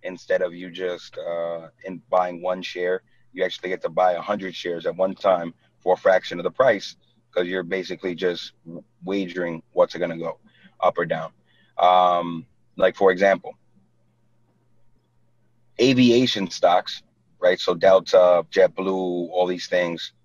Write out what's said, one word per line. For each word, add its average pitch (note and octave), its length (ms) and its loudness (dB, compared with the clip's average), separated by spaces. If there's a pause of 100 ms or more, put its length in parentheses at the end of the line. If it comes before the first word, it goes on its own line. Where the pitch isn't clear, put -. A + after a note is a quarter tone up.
Instead F#2 380 -2
of F2 140 -4
you F2+ 160 -12
just, F2 460 -8
uh, E2+ 500 -6 (180)
in F#2 240 -10
buying F2+ 320 0
one F#2 200 -4
share, F2+ 420 -4 (300)
you F2+ 100 -2
actually F2+ 260 -6
get F#2 120 -6
to F2 80 -6
buy F2+ 240 2
a E2+ 80 -6
hundred F#2+ 340 -6
shares E2+ 320 -8
at E2+ 80 -6
one F#2+ 180 -2
time F2 400 0 (260)
for F2+ 140 2
a - 40 0
fraction F#2 420 0
of F2 60 -8
the F2 60 -2
price, A#2 440 0 (360)
'cause F2+ 140 -2
you're F#2 180 -4
basically F2+ 520 -6
just F2 380 -10 (120)
w-, E2 180 -18 (200)
wagering F2 580 -6 (120)
what's F2 200 2
it E2+ 60 -10
gonna E2+ 180 -4
go E2 220 -10 (400)
up F2+ 180 0
or F2 80 -2
down. D#2+ 260 -6 (460)
Um, F2 720 2 (300)
like, F#2 180 2
for F#2+ 160 4
example, F#2 420 2 (2250)
aviation B2 680 4
stocks, - 540 0 (360)
right? F2+ 200 2
So - 160 -2
Delta, F2+ 760 6
JetBlue, F#2 800 0
all F2+ 160 0
these F2+ 200 -6
things F2 460 -4 (120)